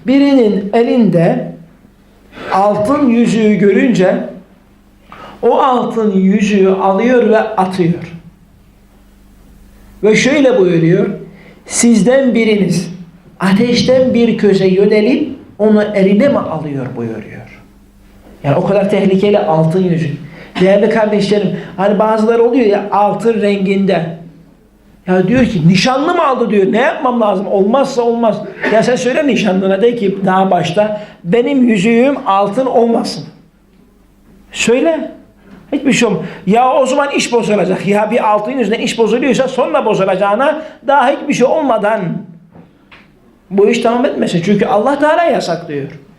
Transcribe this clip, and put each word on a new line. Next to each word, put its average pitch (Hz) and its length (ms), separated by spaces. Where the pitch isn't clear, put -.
birinin 254 640
elinde 226 800
altın 208 560
yüzüğü 220 460
görünce 196 600
o 254 180
altın 226 520
yüzüğü 190 560
alıyor 208 600
ve 220 80
atıyor. - 720
Ve 202 140
şöyle 262 420
buyuruyor, 175 480
"Sizden 240 680
biriniz 202 580
ateşten 240 760
bir 233 240
köze 190 280
yönelip 214 640
onu 214 240
eline 208 460
mi 214 100
alıyor?" 151 480
buyuruyor. 110 640
Yani 143 120
o 175 100
kadar 196 240
tehlikeli 196 480
altın 160 460
yüzük. 160 320
Değerli 202 300
kardeşlerim, 208 680
hani 202 220
bazıları 220 440
oluyor 247 240
ya 202 260
altın 208 480
renginde. 196 680
Ya 185 220
diyor 254 160
ki, 165 240
"Nişanlı 269 460
mı 330 120
aldı?" 240 240
diyor. 190 220
"Ne 208 80
yapmam 254 400
lazım? 196 260
Olmazsa 240 560
olmaz." 233 380
Ya 220 100
sen 247 140
söyle 294 300
nişanlına, 190 560
de 240 140
ki 196 300
daha 190 240
başta, 208 500
"Benim 247 440
yüzüğüm 233 480
altın 202 400
olmasın." 233 580
Söyle. 294 580
Hiçbir 285 200
şey 226 160
olmaz. 190 140
"Ya 240 260
o 277 140
zaman 285 240
iş 285 220
bozulacak." 190 540
Ya 208 240
bir 220 200
altın 214 220
yüzünden 226 280
iş 254 180
bozuluyorsa 240 500
sonra 269 380
bozulacağına 202 760
daha 277 240
hiçbir 285 240
şey 240 120
olmadan 226 540
bu 196 180
iş 233 100
tamam 240 260
etmesin. 226 400
Çünkü 202 220
Allah 247 320
Teala 311 260
yasaklıyor. 165 640